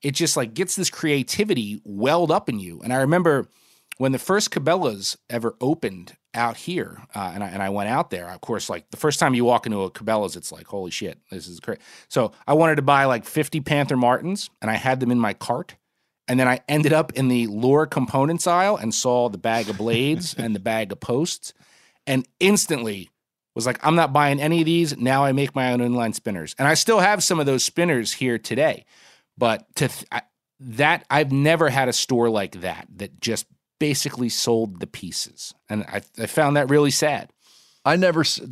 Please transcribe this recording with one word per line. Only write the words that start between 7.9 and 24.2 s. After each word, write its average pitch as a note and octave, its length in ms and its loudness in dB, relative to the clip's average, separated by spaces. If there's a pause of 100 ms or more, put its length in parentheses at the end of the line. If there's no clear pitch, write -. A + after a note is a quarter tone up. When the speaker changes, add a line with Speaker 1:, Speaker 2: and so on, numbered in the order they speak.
Speaker 1:
there, F2 180 -10
of F#2+ 120 -16
course, G#2+ 280 -6
like, F2 220 -10
the - 60 -16
first D3 220 0
time C#3+ 140 4
you A#2+ 120 2
walk A#2+ 200 2
into G#2 160 -4
a F#2+ 80 -4
Cabela's, G#2 460 -4
it's F2 160 -14
like, E2 160 -20
"Holy F#2+ 240 -10
shit, E2+ 260 -10 (140)
this E2+ 160 -14
is F2 120 -16
cra-." - 180 -10 (320)
So A#2 220 0 (140)
I C#3 80 2
wanted D#3+ 220 6
to C#3+ 80 0
buy, C#3 220 6
like, B2 200 0
fifty D#3 340 -2
Panther C#3+ 380 0
Martins, B2+ 540 0 (100)
and A2 80 -4
I A2 60 0
had C3 240 0
them B2+ 120 0
in B2 80 2
my G#2+ 140 0
cart. - 440 -6 (500)
And B2+ 120 2
then B2+ 80 4
I B2+ 120 2 (100)
ended D3+ 240 2
up D#3 200 2
in C3 160 0
the A#2+ 180 0
lure C3 400 2
components C#3+ 580 -2
aisle F#3 300 2
and A2+ 180 -4
saw B2 360 2
the G2 100 -10
bag A2+ 280 -2
of G2+ 120 -6
blades C3+ 540 0
Speaker 2:
<laughs> - 40 -20
Speaker 1:
and A2+ 160 -4
the G#2 60 -4
bag A2 320 -4
of - 80 -12
posts, - 540 -4 (520)
and C3 220 -2 (120)
instantly A#2+ 720 0 (460)
was A2+ 100 -4
like, B2 180 -2
"I'm D#3 120 4
not D#3 180 2
buying C#3+ 260 4